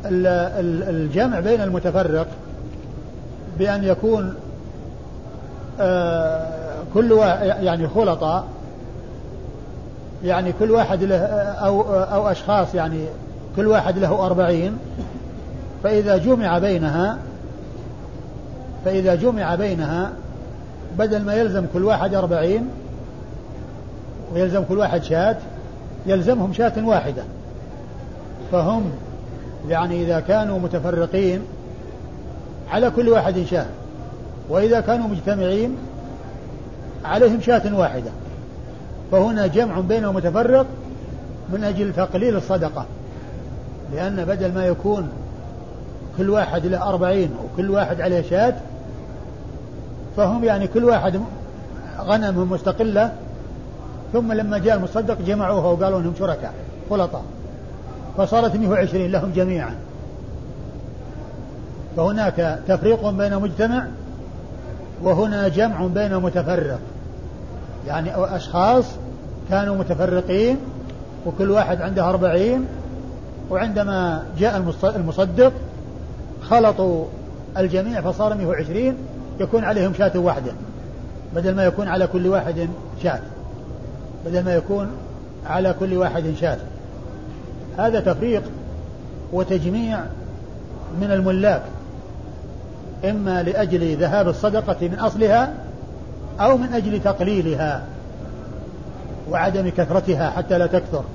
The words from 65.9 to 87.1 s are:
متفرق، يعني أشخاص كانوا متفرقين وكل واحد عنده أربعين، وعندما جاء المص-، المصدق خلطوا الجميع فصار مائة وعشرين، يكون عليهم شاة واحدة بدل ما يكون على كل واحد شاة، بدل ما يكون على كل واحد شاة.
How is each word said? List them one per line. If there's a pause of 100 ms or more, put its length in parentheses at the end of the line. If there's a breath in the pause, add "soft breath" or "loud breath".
متفرق، (1080)
يعني
أشخاص (640)
كانوا
متفرقين (680)
وكل
واحد
عنده
أربعين، (840)
وعندما (160)
جاء
المص-،
المصدق (920)
خلطوا (520)
الجميع
فصار
مائة
وعشرين، (440)
يكون
عليهم
شاة
واحدة (840)
بدل
ما
يكون
على
كل
واحد (360)
شاة، (1080)
بدل
ما
يكون (580)
على
كل
واحد
شاة. (1200)